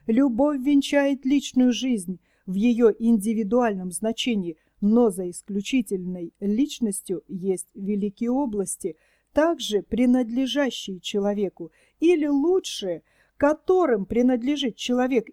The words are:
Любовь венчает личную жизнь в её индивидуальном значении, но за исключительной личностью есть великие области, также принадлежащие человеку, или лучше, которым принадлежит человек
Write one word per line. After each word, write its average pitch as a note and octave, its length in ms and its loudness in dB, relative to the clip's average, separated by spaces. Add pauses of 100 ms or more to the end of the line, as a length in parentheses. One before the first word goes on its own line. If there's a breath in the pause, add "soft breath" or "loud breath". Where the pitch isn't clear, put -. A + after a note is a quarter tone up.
Любовь C4+ 560 2
венчает C#4 640 2
личную B3+ 480 2
жизнь G#3 460 -4 (260)
в F#3 80 -8
её A3 440 4
индивидуальном G#3+ 960 0
значении, G#3+ 640 -4 (240)
но A3 300 4
за F3+ 200 -4
исключительной F#3 1120 -4
личностью G#3 880 -2
есть F#3 460 -4
великие G#3 560 -4
области, G#3 680 -4 (380)
также G#3 480 0
принадлежащие B3 1160 -2
человеку, G3+ 720 -4 (280)
или D#4 280 4
лучше, C#4+ 720 0 (340)
которым D4 720 2
принадлежит B3 720 0
человек B3 560 -2